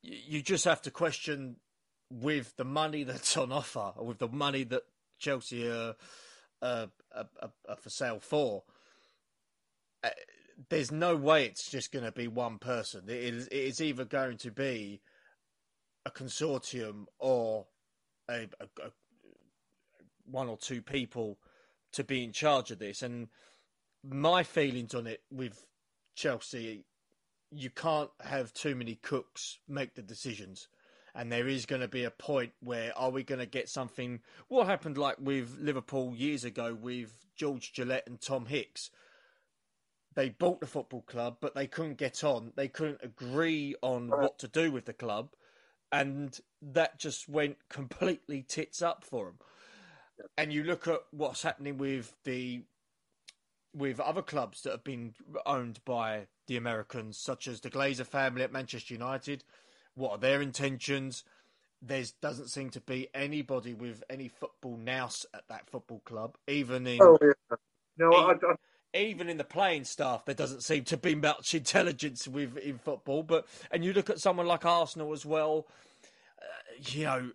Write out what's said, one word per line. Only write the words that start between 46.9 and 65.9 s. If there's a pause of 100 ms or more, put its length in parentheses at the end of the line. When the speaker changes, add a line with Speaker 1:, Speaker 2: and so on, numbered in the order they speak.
Speaker 1:
just
went (120)
completely
tits
up
for
'em. (800)
Speaker 2:
Yeah. (120)
Speaker 1:
And
you
look
at (100)
what's
happening
with (100)
the, (1120)
with
other
clubs
that
have
been (300)
owned
by (200)
the
Americans,
such
as
the
Glazer
family
at
Manchester
United. (520)
What
are
their
intentions? (580)
There's,
doesn't
seem
to
be
anybody
with
any
football
nous
at
that
football